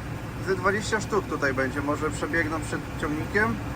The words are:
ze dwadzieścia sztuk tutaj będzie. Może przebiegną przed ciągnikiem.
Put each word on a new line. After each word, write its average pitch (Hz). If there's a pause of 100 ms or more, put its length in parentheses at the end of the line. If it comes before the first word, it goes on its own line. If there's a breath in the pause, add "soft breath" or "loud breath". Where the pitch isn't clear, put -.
(480)
ze 190
dwadzieścia 202
sztuk -
tutaj 147
będzie. 131
Może 147
przebiegną 160
przed 160 (200)
ciągnikiem. 165 (200)